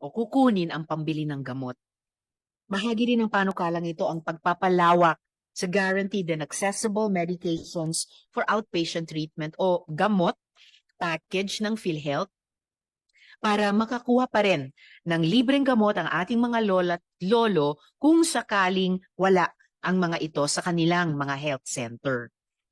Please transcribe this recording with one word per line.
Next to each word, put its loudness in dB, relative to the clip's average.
o -12
kukunin 2
ang -6
pambili -4
ng -6
gamot. -8
Bahagi 0
rin 2
ng -2
panukalang 0
ito -4
ang -2
pagpapalawak 2
sa -6
guaranteed -2
and -4
accessible -2
medications -4
for -4
outpatient -4
treatment -8
o 0
gamot 2
package -6
ng -2
PhilHealth -4
para 0
makakuha 0
pa 4
rin 0
ng 0
libreng 2
gamot 2
ang -4
ating -2
mga 0
lola 2
at -20
lolo 2
kung 6
sakaling 0
wala 4
ang 2
mga 0
ito -4
sa -4
kanilang 2
mga -2
health -6
center. -6